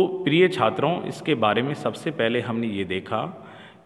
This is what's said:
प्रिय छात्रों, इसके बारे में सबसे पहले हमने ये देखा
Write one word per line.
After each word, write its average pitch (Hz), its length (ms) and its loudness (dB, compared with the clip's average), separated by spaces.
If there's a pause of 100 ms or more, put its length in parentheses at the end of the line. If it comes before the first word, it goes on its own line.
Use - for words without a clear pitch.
(240)
प्रिय 165 240 6
छात्रों, 143 560 2
इसके - 340 -2
बारे 107 240 4
में 139 140 -2
सबसे 127 360 -4
पहले 120 300 0
हमने 117 260 -2
ये 98 180 -2
देखा 92 360 -4 (640)